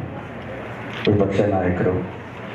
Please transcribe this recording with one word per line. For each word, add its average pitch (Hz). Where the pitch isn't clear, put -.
ವಿಪಕ್ಷ 101
ನಾಯಕರು, 92